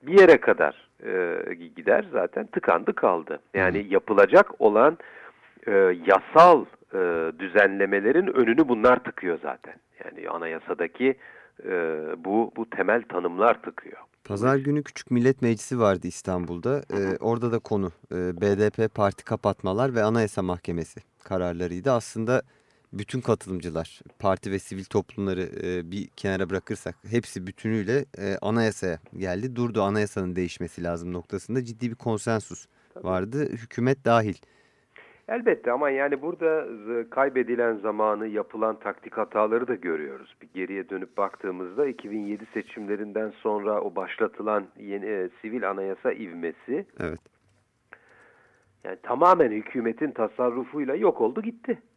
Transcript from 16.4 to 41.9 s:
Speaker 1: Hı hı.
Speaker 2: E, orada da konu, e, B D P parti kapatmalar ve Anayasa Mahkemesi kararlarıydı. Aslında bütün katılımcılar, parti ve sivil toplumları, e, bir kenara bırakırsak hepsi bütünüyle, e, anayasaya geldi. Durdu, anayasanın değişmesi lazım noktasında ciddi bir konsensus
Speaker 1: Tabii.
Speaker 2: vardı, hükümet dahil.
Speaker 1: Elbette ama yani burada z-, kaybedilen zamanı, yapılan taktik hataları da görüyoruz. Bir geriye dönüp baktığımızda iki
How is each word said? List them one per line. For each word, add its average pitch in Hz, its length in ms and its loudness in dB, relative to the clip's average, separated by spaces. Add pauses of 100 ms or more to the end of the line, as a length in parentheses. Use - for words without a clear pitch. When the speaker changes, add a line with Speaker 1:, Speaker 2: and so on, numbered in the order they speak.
Speaker 1:
Hı 139 260 -4
hı. 98 180 0
Speaker 2:
E, - 60 -8
orada 117 320 -2
da 117 60 0
konu, 98 340 -4 (200)
e, 90 280 -4
B 101 180 4
D 107 120 4
P 110 180 -2
parti 101 360 -2
kapatmalar 110 680 -2
ve 113 80 2
Anayasa 110 400 0
Mahkemesi 87 580 -6 (240)
kararlarıydı. 90 680 -4
Aslında 117 520 0 (500)
bütün 104 280 -8
katılımcılar, 87 800 -4 (180)
parti 98 320 -2
ve 95 80 -2
sivil 95 260 -10
toplumları, 98 560 -2
e, 87 500 -6
bir 95 160 -8 (100)
kenara 95 340 -2
bırakırsak 92 440 -6 (160)
hepsi 107 360 -4
bütünüyle, 110 580 -2 (140)
e, 98 240 -4
anayasaya 104 560 0 (180)
geldi. 95 400 -6
Durdu, 117 260 -2
anayasanın 98 540 -2
değişmesi 87 480 -6
lazım 85 280 -6
noktasında 101 520 -6
ciddi 117 260 -8
bir 117 40 -10
konsensus 110 720 -4 (280)
Speaker 1:
Tabii. - 100 -18
Speaker 2:
vardı, 101 480 -2
hükümet 120 520 -4
dahil. 113 300 2 (920)
Speaker 1:
Elbette 226 440 0
ama 139 180 0
yani 135 320 -2
burada 160 440 -2
z-, 113 440 -8
kaybedilen 120 680 0
zamanı, 107 500 -2
yapılan 110 520 -4
taktik - 400 -10
hataları 110 500 0
da 127 60 -2
görüyoruz. 76 680 -8
Bir - 120 -20
geriye 95 340 -8
dönüp 95 280 -10
baktığımızda 95 680 -6
iki 123 240 -10